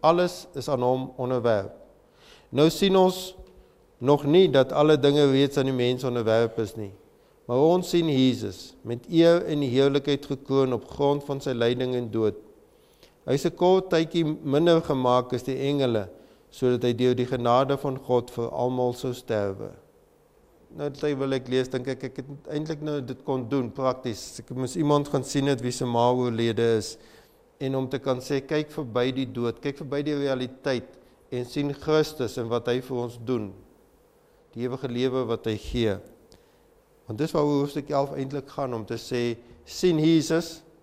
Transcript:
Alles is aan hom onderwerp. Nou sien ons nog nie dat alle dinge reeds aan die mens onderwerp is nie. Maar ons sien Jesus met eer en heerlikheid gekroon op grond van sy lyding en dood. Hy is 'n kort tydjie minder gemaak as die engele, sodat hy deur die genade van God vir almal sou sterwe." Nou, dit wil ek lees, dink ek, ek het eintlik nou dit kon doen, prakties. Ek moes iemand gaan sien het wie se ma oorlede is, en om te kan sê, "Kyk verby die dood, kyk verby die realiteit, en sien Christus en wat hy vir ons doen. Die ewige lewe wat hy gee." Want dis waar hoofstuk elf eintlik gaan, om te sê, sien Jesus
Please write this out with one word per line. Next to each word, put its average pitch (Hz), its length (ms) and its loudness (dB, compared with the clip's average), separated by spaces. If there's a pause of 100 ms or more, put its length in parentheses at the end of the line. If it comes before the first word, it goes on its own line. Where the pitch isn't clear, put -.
Alles 175 540 2
is 135 140 -8
aan 127 140 -2
hom 127 340 0
onderwerp. 117 560 0 (760)
Nou 147 200 4
sien 196 260 2
ons 185 400 2 (600)
nog 143 260 4
nie 175 240 6
dat 131 240 4
alle 151 240 6
dinge 143 340 4
reeds 139 280 4
aan 131 80 2
die 131 100 0
mens 123 280 0
onderwerp 113 540 0
is 107 180 -4
nie. 101 160 -10 (540)
Maar 127 120 0
ons 175 320 4
sien 170 180 2
Jesus 123 720 0
met 117 280 -8
eer 170 340 6
en 147 160 -2
heerlikheid 139 680 0
gekroon 135 460 0
op 117 160 -6
grond 143 360 0
van 135 160 -6
sy 135 120 -4
lyding 123 420 0
en 123 160 -4
dood. 110 300 0 (840)
Hy 131 140 0
is 160 80 -4
'n 160 100 -4
kort 185 320 4
tydjie 165 360 0
minder 156 600 2
gemaak 127 480 2
as 123 100 -4
die 131 140 -6
engele, 131 520 0 (420)
sodat 123 340 0
hy 123 80 2
deur 123 220 2
die 123 120 0
genade 127 540 2
van 131 160 -4
God 123 340 0
vir 117 220 -6
almal 127 400 -2
sou 123 200 -6
sterwe." 101 600 -6 (1040)
Nou, 147 140 -6
dit 143 280 -4
wil 135 140 -2
ek 127 160 -4
lees, 127 200 0
dink 127 200 -6
ek, 131 160 -8
ek 131 120 -10
het 131 100 -10 (240)
eintlik 151 320 -6
nou 147 180 -4
dit 127 240 -12
kon 127 240 -4
doen, 127 220 -2
prakties. 127 720 -4
Ek - 100 -18
moes 127 260 -6
iemand 147 320 2
gaan 131 160 -2
sien 139 220 0
het 135 140 0
wie 123 100 -2
se 127 160 -4
ma 120 260 4
oorlede 117 640 2
is, - 220 -4 (640)
en 135 160 -4
om 131 120 -4
te 135 100 -6
kan 127 200 -2
sê, 135 280 -4
"Kyk 151 240 -2
verby 123 420 -2
die 127 200 -6
dood, 117 300 -4
kyk 143 160 -6
verby 143 240 -6
die 147 140 -2
realiteit, 131 720 -4 (420)
en 123 140 -6
sien 143 280 -4
Christus 151 640 0
en 117 100 -6
wat 117 180 -2
hy 123 140 0
vir 127 160 -8
ons 120 280 -6
doen. 110 280 -4 (1000)
Die 120 160 -6
ewige 120 200 -8
lewe 127 360 0
wat 113 220 -4
hy 110 100 -2
gee." 107 400 0 (1080)
Want 107 120 -10
dis 160 140 -2
waar 156 100 2
hoofstuk 143 480 -2
elf 139 220 0
eintlik 139 360 -8
gaan, 131 260 -6
om 110 100 -8
te 117 100 -8
sê, 120 420 -4 (280)
sien 180 340 0
Jesus 160 640 2 (200)